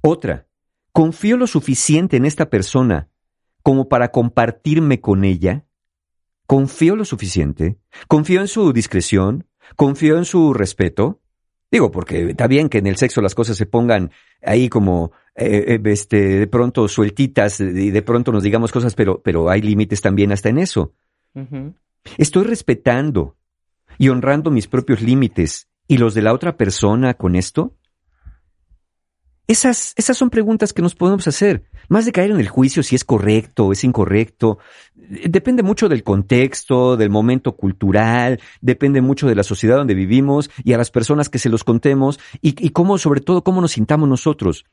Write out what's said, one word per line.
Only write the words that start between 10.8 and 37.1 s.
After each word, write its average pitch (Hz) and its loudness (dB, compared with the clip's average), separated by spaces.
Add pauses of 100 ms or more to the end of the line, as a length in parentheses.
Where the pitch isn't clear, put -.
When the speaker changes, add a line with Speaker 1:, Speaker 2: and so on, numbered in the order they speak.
Speaker 1:
Digo, 165 2
porque 87 -6
está 120 -2
bien 143 2
que 113 0
en 95 -2
el 95 -2
sexo 127 -2
las 95 -2
cosas 113 -2
se 104 -2
pongan 110 0 (320)
ahí 123 2
como, 90 0 (220)
eh, 107 0
eh, 113 2
este, 104 0 (220)
de 104 0
pronto 120 0
sueltitas 104 -2
y 95 -2
de 104 0
pronto 120 -2
nos 101 0
digamos 110 0
cosas, 120 -2
pero, 95 -2
pero 82 0
hay 98 2
límites 107 -2
también 101 0
hasta 98 -2
en 120 0
eso. 110 -4 (400)
Speaker 2:
Ujú. 135 -14 (440)
Speaker 1:
¿Estoy 170 0
respetando 127 -2 (600)
y 135 4
honrando 139 0
mis 117 0
propios 110 -2
límites 117 -2 (180)
y 139 2
los 113 2
de 110 0
la 110 2
otra 165 -4
persona 110 0
con 90 -2
esto? 156 -4 (1700)
Esas, - -2
esas 247 0
son 247 0
preguntas 220 -2
que - -4
nos 175 -2
podemos 185 0
hacer. 160 -2 (240)
Más 220 2
de 233 -2
caer 190 0
en 196 0
el 104 0
juicio 131 2
si 127 0
es - 0
correcto 107 0
o 95 2
es 98 -4
incorrecto, 110 0 (400)
eh, - -10
depende 233 0
mucho 202 0
del 127 0
contexto, 123 0
del 107 2
momento 113 0